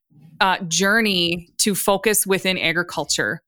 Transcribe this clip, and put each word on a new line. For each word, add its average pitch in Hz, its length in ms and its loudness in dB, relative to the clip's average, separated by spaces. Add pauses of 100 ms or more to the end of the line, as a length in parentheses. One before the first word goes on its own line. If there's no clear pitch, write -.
(400)
uh, 190 180 4 (100)
journey 180 800 0 (100)
to 202 160 0
focus 196 500 0
within 185 340 0
agriculture. 165 880 -2